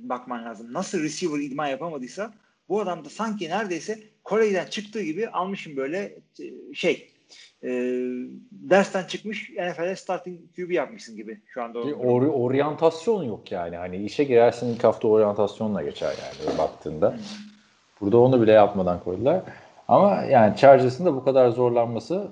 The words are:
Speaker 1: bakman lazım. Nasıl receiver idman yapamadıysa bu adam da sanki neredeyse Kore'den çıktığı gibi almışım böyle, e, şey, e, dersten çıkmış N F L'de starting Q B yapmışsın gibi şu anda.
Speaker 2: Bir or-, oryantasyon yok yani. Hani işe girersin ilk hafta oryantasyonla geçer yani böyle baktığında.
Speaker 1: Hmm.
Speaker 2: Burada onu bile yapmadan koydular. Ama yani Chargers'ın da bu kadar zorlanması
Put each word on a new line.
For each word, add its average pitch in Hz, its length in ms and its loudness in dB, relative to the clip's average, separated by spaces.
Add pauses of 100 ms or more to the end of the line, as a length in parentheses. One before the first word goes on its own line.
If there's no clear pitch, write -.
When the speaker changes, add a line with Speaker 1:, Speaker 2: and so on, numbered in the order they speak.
Speaker 1:
bakman 123 420 -8
lazım. 117 280 -14
Nasıl 180 300 -6
receiver 151 360 -4
idman 143 280 -6
yapamadıysa 151 680 -8 (360)
bu 202 120 0
adam 170 240 -6
da 147 40 -16
sanki 208 400 -6
neredeyse 196 500 -6 (240)
Kore'den 202 420 0
çıktığı 208 360 -10
gibi 175 280 -6
almışım 180 480 -6
böyle, 160 380 -6 (240)
e, 139 340 -16
şey, - 360 -2 (540)
e, 127 60 -8 (800)
dersten 185 520 0
çıkmış 202 540 -10
N 180 160 -6
F 160 100 -6
L'de 185 120 -4
starting 180 440 -10 (160)
Q 180 140 -10
B 180 40 -2
yapmışsın 117 420 -6
gibi 107 320 -14
şu 123 160 -10
anda. 117 240 -8
Speaker 2:
Bir 147 60 -4
or-, 123 380 2
oryantasyon 151 920 0
yok 107 280 -8
yani. 87 240 -6
Hani 90 220 -8
işe 104 260 -2
girersin 120 440 4
ilk 117 160 -4
hafta 113 240 2
oryantasyonla 104 760 2
geçer 71 380 -6
yani - 260 -10
böyle 82 100 -4
baktığında. 78 540 -2
Speaker 1:
Hmm. 240 80 -12 (800)
Speaker 2:
Burada 104 160 4
onu 123 240 6
bile 107 100 6
yapmadan 95 480 6
koydular. 120 420 -2 (460)
Ama 165 340 4
yani 113 360 4
Chargers'ın 131 480 8
da 156 100 2
bu 127 80 -6
kadar 131 260 4
zorlanması 120 840 -2